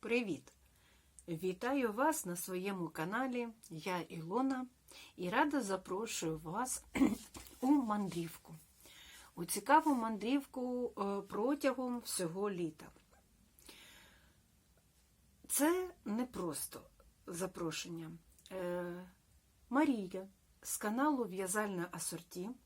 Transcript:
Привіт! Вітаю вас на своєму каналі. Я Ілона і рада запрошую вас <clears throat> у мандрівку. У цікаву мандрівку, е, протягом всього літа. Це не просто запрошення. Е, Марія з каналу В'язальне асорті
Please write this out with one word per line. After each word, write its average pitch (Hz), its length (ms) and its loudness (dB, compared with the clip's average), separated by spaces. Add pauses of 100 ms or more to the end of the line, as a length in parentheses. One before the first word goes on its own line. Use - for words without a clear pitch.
Привіт! 214 520 0 (720)
Вітаю 190 680 0
вас 285 320 2
на 175 100 -2
своєму 185 540 -4
каналі. 240 580 -2 (220)
Я 175 300 -4
Ілона 226 680 -2 (500)
і 180 140 -4
рада 285 320 4
запрошую 190 760 -2
вас 190 440 -4 (380)
<clears throat> - 400 -14
у 254 100 0
мандрівку. 190 840 0 (800)
У 170 100 -6
цікаву 285 500 6
мандрівку, 247 1000 0
е, 202 240 0
протягом 254 760 0
всього 190 500 -2
літа. 175 360 -4 (2500)
Це 359 420 4 (160)
не 233 200 0
просто - 560 -6 (460)
запрошення. 170 840 -4 (400)
Е, 180 540 -4 (640)
Марія 214 580 2 (340)
з - 160 -4
каналу 247 480 2
В'язальне 185 680 -2
асорті 175 580 -6 (160)